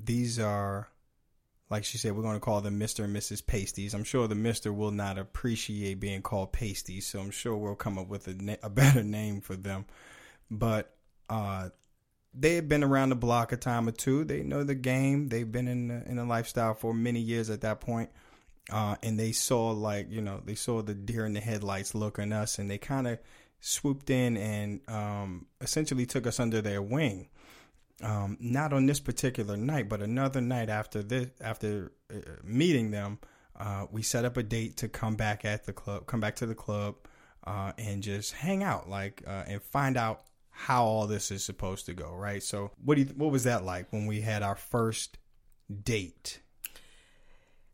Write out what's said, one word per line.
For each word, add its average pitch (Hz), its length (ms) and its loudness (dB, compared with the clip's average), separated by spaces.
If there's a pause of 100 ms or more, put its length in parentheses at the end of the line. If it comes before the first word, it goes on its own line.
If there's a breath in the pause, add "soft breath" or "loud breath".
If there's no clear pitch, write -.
these 120 340 2
are, 101 500 0 (840)
like 107 140 -2
she - 140 -4
said, 110 160 0
we're 107 80 -2
gonna 107 180 0
call 104 200 2
them 101 180 -2
Mister 107 260 -2
and 101 100 -2
Missus 104 260 -4
Pasties. 101 540 -2
I'm 104 100 -2
sure 120 240 2
the 107 60 0
Mister 107 380 0
will 104 180 0
not 101 280 -2
appreciate 104 840 -2
being 98 200 -2
called 95 320 -2
Pasties, 95 540 -4
so - 140 -6
I'm 98 100 -4
sure 113 260 -2
we'll 104 200 -2
come 101 220 -2
up 92 100 -6
with 101 200 -8
a 92 60 -6
na-, 101 280 -4
a 113 60 -6
better 131 340 8
name 104 380 -2
for 95 160 -8
them. 95 300 -6 (640 loud breath)
But, 110 440 0 (360)
uh, 98 400 -2 (640)
they 151 200 6
had 165 140 2
been 147 140 6
around 135 280 6
the 127 40 6
block 120 380 4
a 123 60 -2
time 117 280 2
or 117 60 2
two. 139 320 2
They 143 180 -2
know 143 220 0
the 143 100 2
game. 135 540 4
They've 113 220 0
been 123 180 0
in 123 200 0
the, 120 200 -4
in 123 80 -2
the 120 80 0
lifestyle 113 500 2
for 113 200 0
many 117 260 2
years 113 300 0
at 107 100 -2
that 107 220 0
point. 113 260 -2 (600 soft breath)
Uh, 104 320 0
and 110 180 0
they 113 120 2
saw, 113 400 4
like, 104 380 -2
you 110 120 -4
know, 98 200 -4
they 101 120 -6
saw 117 260 0
the 104 140 -4
deer 110 320 -2
in 107 80 0
the 104 60 -2
headlights 101 540 -2
look 107 240 -2
on 104 140 0
us, 107 260 0
and 101 120 -2
they 101 80 -4
kinda 123 400 -2 (420 soft breath)
swooped - 480 -2
in 123 300 4
and, 104 500 -2
um, 104 580 -4 (140)
essentially 131 460 0
took 123 200 -2
us 117 140 -2
under 113 220 2
their 101 180 0
wing. 110 480 0 (760 loud breath)
Um, 104 380 -2
not 135 320 0
on 135 140 6
this 139 140 4
particular 113 580 -2
night, 120 320 0
but 107 100 -2
another 131 400 0
night 120 300 0
after 107 320 -2
this, 123 260 -2 (120)
after, 104 520 -4 (180)
uh, - 60 -10 (260)
meeting 120 500 4
them, 101 260 -4 (380 loud breath)
uh, 98 360 -4
we 110 100 -4
set 120 220 0
up 120 140 0
a 123 40 0
date 113 360 -2
to 113 100 -4
come 110 280 -2
back 104 280 0
at 107 200 -2
the 101 100 -6
club, - 320 -8
come 113 140 0
back 104 160 0
to 123 100 -2
the 113 80 -2
club, 104 420 -4 (500 loud breath)
uh, 98 300 -4
and 101 260 -4
just 101 300 -4
hang 190 300 0
out, 139 260 -2
like, 98 380 -6
uh, 95 200 -6
and 101 160 -6
find 135 360 2
out 110 240 0 (320)
how 123 300 4
all 110 220 4
this 104 240 -2
is 98 120 -6
supposed 95 440 -6
to 90 80 -8
go, 78 200 -10
right? 101 280 -6
So 101 300 -6 (120)
what 143 120 6
do 139 60 6
you, 135 40 4 (100)
what 151 140 2
was 135 140 4
that 117 200 2
like 90 280 -6
when 107 140 0
we 107 140 0
had 107 220 0
our 101 120 0
first - 640 -2 (640)
date? - 580 -2 (1300 loud breath)